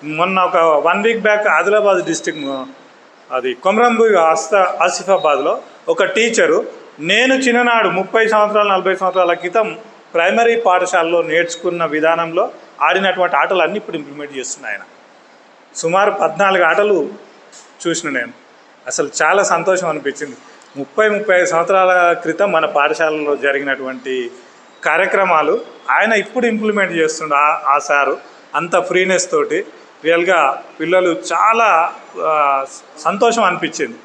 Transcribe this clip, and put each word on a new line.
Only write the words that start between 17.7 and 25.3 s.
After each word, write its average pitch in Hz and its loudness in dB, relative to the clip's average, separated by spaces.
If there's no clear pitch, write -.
చూసిన 160 -4
నేను, 123 -4
అసలు 139 -4
చాలా 180 4
సంతోషం 175 0
అనిపించింది. 143 -8
ముప్పై, 175 -2
ముప్పై 202 0
ఐదు 180 2
సంవత్సరాల 180 2
క్రితం 170 -2
మన 160 2
పాఠశాలలో 151 0
జరిగినటువంటి 131 -4
కార్యక్రమాలు 175 2